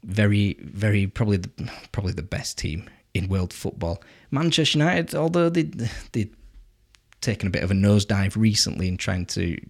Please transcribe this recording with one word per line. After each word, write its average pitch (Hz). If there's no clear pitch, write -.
Very, 101
very, 101
probably 101
the, -
probably 92
the 76
best -
team 82
in 90
world 92
football. -
Manchester 156
United, 170
although 170
they, 170
they'd 104
taken 104
a -
bit -
of 95
a -
nosedive 101
recently 107
in 90
trying 90
to 87